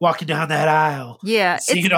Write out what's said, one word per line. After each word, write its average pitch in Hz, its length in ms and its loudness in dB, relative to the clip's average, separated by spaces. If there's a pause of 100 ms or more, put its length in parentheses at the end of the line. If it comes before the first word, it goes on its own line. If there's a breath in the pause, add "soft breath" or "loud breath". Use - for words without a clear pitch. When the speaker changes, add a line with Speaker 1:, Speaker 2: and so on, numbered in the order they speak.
Speaker 1:
walking 165 280 0
down 156 220 -2
that 151 180 0
aisle, 147 540 0
Speaker 2:
Yeah, 196 340 0
Speaker 1:
seeing 180 300 0
Speaker 2:
it's, - 120 2